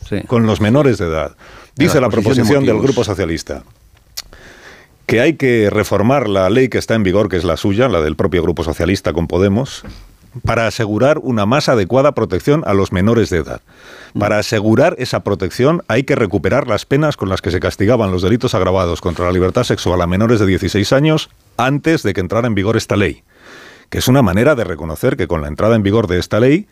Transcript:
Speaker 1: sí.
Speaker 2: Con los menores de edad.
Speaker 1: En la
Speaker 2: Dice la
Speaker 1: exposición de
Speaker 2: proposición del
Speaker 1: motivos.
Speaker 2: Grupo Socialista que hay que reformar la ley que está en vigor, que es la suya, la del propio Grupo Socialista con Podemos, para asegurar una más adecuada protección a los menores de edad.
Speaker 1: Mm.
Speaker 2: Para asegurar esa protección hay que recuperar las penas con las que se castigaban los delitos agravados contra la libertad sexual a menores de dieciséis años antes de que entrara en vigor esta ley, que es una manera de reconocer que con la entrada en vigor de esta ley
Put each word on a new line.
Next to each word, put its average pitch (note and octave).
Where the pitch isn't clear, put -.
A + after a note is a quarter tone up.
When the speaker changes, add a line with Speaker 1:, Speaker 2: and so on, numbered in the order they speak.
Speaker 1:
sí. G2
Speaker 2:
Con A#2
los G#2+
menores B2
de F2+
edad. D#2
Speaker 1:
En -
la -
Speaker 2:
Dice D#3
la B2
Speaker 1:
exposición -
de -
Speaker 2:
proposición A#2+
del A2+
Speaker 1:
motivos. G#2
Speaker 2:
Grupo B2
Socialista E2+
que A2
hay D#3
que A#2
reformar G#2+
la F#2+
ley B2
que G#2+
está A2+
en A2
vigor, G2
que F2+
es E2
la E2
suya, A2
la F2+
del D#2
propio F2
Grupo E2
Socialista E2+
con D#2+
Podemos, G2+
para A2+
asegurar A2
una A2+
más C3+
adecuada C3
protección A2
a G2+
los G2
menores G#2
de F2
edad. B1
Speaker 1:
Mm. -
Speaker 2:
Para G#2
asegurar A2
esa B2+
protección A#2+
hay A#2+
que C#3
recuperar A2
las G#2
penas D3
con G2+
las F#2+
que F#2
se F2
castigaban G2
los F#2
delitos A2
agravados F#2
contra F2
la F2+
libertad F#2
sexual F2+
a E2+
menores G#2+
de G#2
dieciséis G2
años D#3
antes C#3+
de G2+
que F#2+
entrara G#2
en A2
vigor G2+
esta G#2+
ley, F#2
que -
es -
una C3
manera A2+
de A#2
reconocer E2+
que F2
con E2
la D2
entrada G#2
en A2
vigor G#2
de F2
esta G#2+
ley C#3+